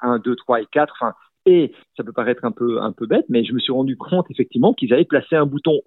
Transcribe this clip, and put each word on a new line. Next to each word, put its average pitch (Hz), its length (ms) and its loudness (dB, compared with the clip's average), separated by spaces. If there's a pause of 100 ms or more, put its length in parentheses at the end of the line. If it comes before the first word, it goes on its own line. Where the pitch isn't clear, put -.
un, 123 180 0
deux, 120 160 -4
trois 120 260 -2
et 104 120 -8
quatre, 147 280 0
enfin, 113 140 -4 (320)
et 175 260 4 (240)
ça 120 80 -8
peut 110 80 -14
paraître 123 320 -2
un 117 60 -2
peu, 113 320 -2
un 107 100 -4
peu 113 140 -8
bête, 226 240 2
mais 117 140 2
je - 100 -6
me 123 60 -2
suis - 120 -4
rendu 131 240 -2
compte 180 340 -2
effectivement - 440 0
qu'ils 120 180 -2
avaient 160 140 4
placé 147 300 -2
un 151 100 2
bouton 147 400 0